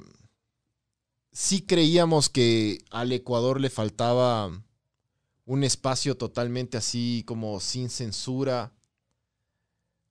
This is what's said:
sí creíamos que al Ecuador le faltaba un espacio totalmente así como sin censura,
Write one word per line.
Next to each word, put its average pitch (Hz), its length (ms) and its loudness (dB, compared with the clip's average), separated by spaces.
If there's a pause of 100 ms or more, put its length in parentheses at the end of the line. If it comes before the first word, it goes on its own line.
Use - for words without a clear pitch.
(1300)
sí - 300 0
creíamos 165 680 4
que 113 600 2
al 120 200 -4
Ecuador 123 480 0
le 135 100 0
faltaba 117 840 0 (960)
un 135 180 0
espacio 131 520 -2
totalmente 120 600 -6
así 120 500 -2
como 107 320 -6
sin 123 300 -6
censura, 127 840 -4 (1400)